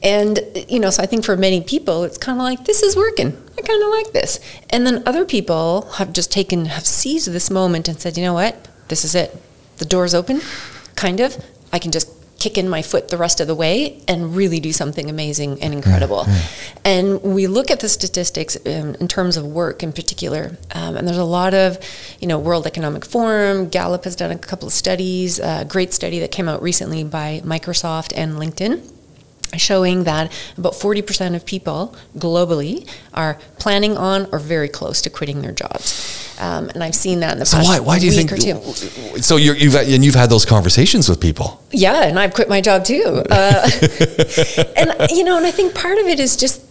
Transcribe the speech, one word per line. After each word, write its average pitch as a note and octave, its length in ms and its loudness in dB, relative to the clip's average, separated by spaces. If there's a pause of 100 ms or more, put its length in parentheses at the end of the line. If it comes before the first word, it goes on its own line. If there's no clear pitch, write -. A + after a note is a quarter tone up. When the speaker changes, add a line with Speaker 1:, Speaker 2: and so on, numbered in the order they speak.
Speaker 1:
and, G#3 380 2 (280)
you A#3+ 120 0
know, G3+ 80 2
so F#3+ 140 2
I F#3+ 40 0
think A3 180 0
for G3+ 120 2
many F#3+ 240 2
people, F3 440 -2
it's - 120 -8
kinda B3+ 260 -4
like, B3+ 220 -4
"This G#4+ 180 4
is G4+ 140 4
working. A4 400 0 (220)
I - 20 -8
kinda G#4+ 280 0
like A4 240 -2
this." - 280 2 (300)
And B3 160 2
then B3 180 0
other D#4+ 220 0
people E3+ 720 0
have F#3+ 180 -4
just E3+ 160 -2
taken, F#3 360 0
have D#3 200 -6
seized D4 460 2
this F3 180 2
moment F3+ 360 0
and F3 140 -6
said, E3 160 -4
"You E3+ 80 -2
know F3+ 100 0
what? F#3+ 200 0 (340)
This - 160 0
is - 100 2
it. F3 220 0 (400)
The - 80 -6
door's F3 300 0
open, G#3+ 260 0 (560)
kind F#3+ 240 -2
of. B3+ 160 0 (340)
I F3 80 -2
can E3+ 120 -4
just D#3+ 180 -2 (300)
kick - 180 -2
in F#3 120 0
my E3 140 -2
foot - 260 -2
the F3+ 80 -4
rest E3+ 240 0
of D3+ 80 -2
the D#3+ 60 0
way E3+ 420 0 (100)
and E3+ 300 -2
really F3 240 2
do D#3 120 -4
something D3 380 -2
amazing D3 500 -4
and D3+ 140 -4
incredible." G2 540 2
Speaker 2:
Yeah, G2+ 60 4
yeah. F2+ 60 2 (440)
Speaker 1:
And F#3+ 380 2
we F#3+ 260 0
look A3 200 0
at B3 120 0
the A3 80 -4
statistics, F3+ 760 -4
um, D3+ 360 -6
in F3+ 80 -4
terms F3+ 280 -2
of D3+ 80 -6
work D#3 380 -4
in E3 100 -6
particular. D#3 640 -4 (140)
Um, E3 260 -6
and F3 120 -4
there's F3 100 -2
a F3+ 60 0
lot F3+ 280 0
of, F#3+ 260 2 (420)
you F3+ 80 -4
know, D#3+ 100 0
World D#3+ 260 0
Economic D#3 400 -6
Forum, G#3 640 0
Gallup F3+ 360 -2
has F#3 100 -6
done E3+ 160 -6
a E3+ 80 -6
couple F3 300 -10
of - 40 0
studies, F#3 680 0
a D#3 280 -4
great F3+ 240 0
study E3+ 280 -2
that E3 100 -6
came F3 180 -4
out D3+ 140 -4
recently D#3+ 400 -2
by D#3 420 -8
Microsoft D#3+ 680 -4
and D#3+ 240 -6
LinkedIn, E3+ 440 -4 (760)
showing F#3 480 2
that D#3+ 260 -2 (260)
about F3 200 -2
forty G#3 260 -2
percent G3 320 -4
of E3+ 100 -6
people F3+ 500 -6 (220)
globally E3+ 680 -2 (300)
are D#3 240 -4 (200)
planning G#3 380 2
on G3 340 0
or D#3 80 -2
very D3+ 300 -2
close - 340 -4
to - 80 -2
quitting C#3+ 320 -6
their - 100 -8
jobs. - 600 -4 (260)
Um, D#3+ 320 -6
and E3+ 120 -6
I've D#3+ 100 -6
seen F3+ 260 2
that D#3+ 120 0
in - 80 -4
the C3+ 60 0
Speaker 2:
So D#3+ 100 4
Speaker 1:
past D#3+ 120 6
Speaker 2:
why, F3+ 120 4
why C#3+ 180 2
do F3+ 80 4
you F3 60 6
Speaker 1:
week D#3+ 180 4
Speaker 2:
think, - 20 -4
Speaker 1:
or G3 40 -4
two. - 840 -4
Speaker 2:
so E3 120 4
you're, D3 220 4
you've, C#3+ 180 6
and C3+ 300 6
you've C#3+ 100 6
had B2 160 6
those A2 140 6
conversations G#2+ 640 4
with F2 100 4
people? - 420 -2 (120)
Speaker 1:
Yeah, A#3 320 4
and D#3+ 120 2
I've G3 160 2
quit - 160 2
my G3 120 2
job F#3+ 240 4
too. C4 440 2
Uh, G3 460 6
Speaker 2:
<laughs> - 1040 2
Speaker 1:
and, D#4 340 4
you E4+ 140 4
know, F4+ 120 4
and E4 100 2
I F4 40 2
think F4+ 240 0
part F#4+ 240 0
of G#4 80 2
it E4 140 2
is C4+ 160 2
just C4 240 2 (100)